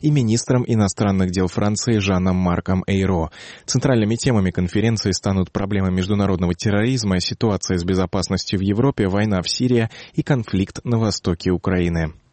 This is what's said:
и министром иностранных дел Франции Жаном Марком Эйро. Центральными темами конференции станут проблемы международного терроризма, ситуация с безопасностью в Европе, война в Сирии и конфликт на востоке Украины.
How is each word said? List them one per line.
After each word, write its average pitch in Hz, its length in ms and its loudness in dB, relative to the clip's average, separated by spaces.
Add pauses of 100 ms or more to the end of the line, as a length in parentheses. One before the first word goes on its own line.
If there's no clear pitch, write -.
и 151 120 2
министром 123 520 2
иностранных 98 680 2
дел 92 160 0
Франции 104 500 0
Жаном 92 380 2
Марком 92 500 0
Эйро. 95 460 0 (340)
Центральными 117 480 2
темами 110 380 0
конференции 104 580 0 (140)
станут 95 280 0
проблемы 98 380 -2
международного 92 640 0
терроризма, 104 680 0
ситуация 95 600 -2
с 85 40 -2
безопасностью 92 760 -2
в 92 40 -2
Европе, 104 460 0
война 101 320 0
в 82 80 -6
Сирии 123 400 0 (240)
и 156 100 -4
конфликт 107 600 -2
на 120 140 0
востоке 92 520 -2
Украины. 85 640 0 (200)